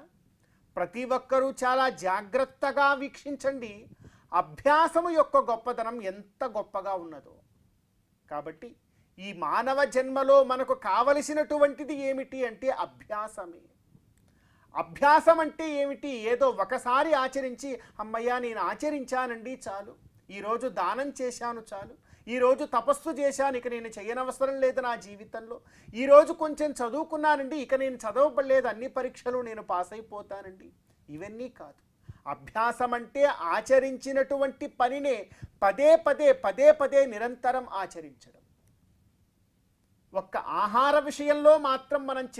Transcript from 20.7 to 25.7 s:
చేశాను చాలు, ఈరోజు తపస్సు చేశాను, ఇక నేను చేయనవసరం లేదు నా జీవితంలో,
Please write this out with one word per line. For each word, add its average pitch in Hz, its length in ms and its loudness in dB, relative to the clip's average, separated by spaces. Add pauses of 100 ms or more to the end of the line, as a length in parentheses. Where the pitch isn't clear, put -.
చేశాను 240 420 -8 (120)
చాలు, 202 340 -18 (200)
ఈరోజు 254 360 2
తపస్సు 277 460 0
చేశాను, 269 460 0
ఇక 247 120 -8
నేను 233 200 -8
చేయనవసరం 254 720 -4
లేదు 262 200 2
నా 240 160 -4
జీవితంలో, 214 640 -16 (340)